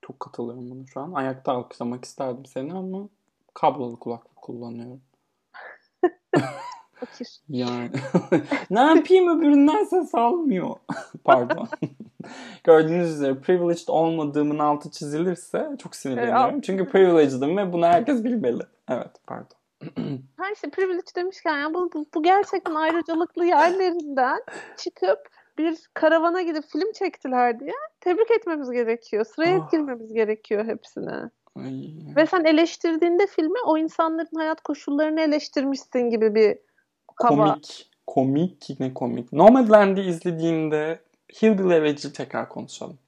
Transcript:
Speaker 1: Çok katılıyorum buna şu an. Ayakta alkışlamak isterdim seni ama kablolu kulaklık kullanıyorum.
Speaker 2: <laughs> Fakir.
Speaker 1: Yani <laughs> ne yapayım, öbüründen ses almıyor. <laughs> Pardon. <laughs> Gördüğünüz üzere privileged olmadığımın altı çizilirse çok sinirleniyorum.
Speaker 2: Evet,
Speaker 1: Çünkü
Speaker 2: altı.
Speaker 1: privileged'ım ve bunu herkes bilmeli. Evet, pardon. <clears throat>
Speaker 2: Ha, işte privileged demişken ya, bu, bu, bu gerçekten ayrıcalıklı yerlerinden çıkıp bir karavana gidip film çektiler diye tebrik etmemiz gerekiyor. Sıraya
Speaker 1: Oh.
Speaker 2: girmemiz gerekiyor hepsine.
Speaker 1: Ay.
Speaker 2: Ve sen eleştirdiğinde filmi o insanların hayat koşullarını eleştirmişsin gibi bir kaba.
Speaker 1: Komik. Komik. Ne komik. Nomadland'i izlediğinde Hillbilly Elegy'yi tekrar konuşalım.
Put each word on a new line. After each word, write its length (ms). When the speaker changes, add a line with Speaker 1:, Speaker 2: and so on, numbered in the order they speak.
Speaker 1:
Çok 180
katılıyorum 500
buna 160
şu 140
an. 120
Ayakta 400
alkışlamak 520
isterdim 420
seni 260
ama 360
kablolu 440
kulaklık 380
kullanıyorum. 640
Speaker 2:
<laughs> 80
Fakir. 480
Speaker 1:
Yani 420
<laughs> 400
ne 100
yapayım, 580
öbüründen 460
ses 300
almıyor. 600
<laughs> 260
Pardon. 440
<laughs> 500
Gördüğünüz 480
üzere 220
privileged 540
olmadığımın 680
altı 320
çizilirse 760
çok 140
sinirleniyorum. 580
Speaker 2:
Evet, 100
Speaker 1:
Çünkü 180
Speaker 2:
altı. 100
Speaker 1:
privileged'ım 640
ve 160
bunu 140
herkes 380
bilmeli. 380
Evet, 200
pardon. 300
<clears throat> 440
Speaker 2:
Ha, 80
işte 160
privileged 460
demişken 440
ya, 140
bu, 200
bu, 200
bu 80
gerçekten 520
ayrıcalıklı 680
yerlerinden 960
çıkıp 420
bir 180
karavana 480
gidip 220
film 280
çektiler 680
diye 120
tebrik 300
etmemiz 400
gerekiyor. 540
Sıraya 340
Speaker 1:
Oh. 120
Speaker 2:
girmemiz 420
gerekiyor 520
hepsine. 680
Speaker 1:
Ay. 340
Speaker 2:
Ve 100
sen 180
eleştirdiğinde 840
filmi 400
o 120
insanların 580
hayat 240
koşullarını 600
eleştirmişsin 880
gibi 240
bir 240
kaba. 120
Speaker 1:
Komik. 380
Komik. 600
Ne 140
komik. 380
Nomadland'i 680
izlediğinde 1000
Hillbilly 320
Elegy'yi 380
tekrar 360
konuşalım. 600